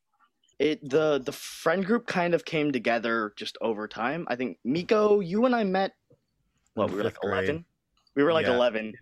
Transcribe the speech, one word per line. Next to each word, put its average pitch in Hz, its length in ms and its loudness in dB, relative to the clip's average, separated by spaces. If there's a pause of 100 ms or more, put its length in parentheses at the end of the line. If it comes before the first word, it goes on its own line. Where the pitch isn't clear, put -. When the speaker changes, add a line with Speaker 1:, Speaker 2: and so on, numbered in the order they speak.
(580)
Speaker 1:
It, 147 300 0
the, 147 360 4
the 139 80 -6
friend - 540 -2
group 233 220 0
kind 175 260 0
of 160 100 0
came 147 280 0
together 117 640 0
just - 240 -12
over 107 260 -2
time. 135 420 -4
I 123 60 -2
think, 120 300 -6
Miko, 208 560 2
you 202 260 0
and 254 80 4
I 233 80 0
met, 190 300 0 (840)
what, 101 120 0
Speaker 2:
In 92 60 -2
Speaker 1:
we 92 60 -4
were, 104 60 -2
like, - 100 0
Speaker 2:
fifth - 60 -14
grade. 98 120 -2
Speaker 1:
eleven? 98 320 -2 (520)
We 143 80 4
were, 165 80 2
like, 160 140 2
Speaker 2:
Yeah. 127 80 4
Speaker 1:
eleven, 110 480 0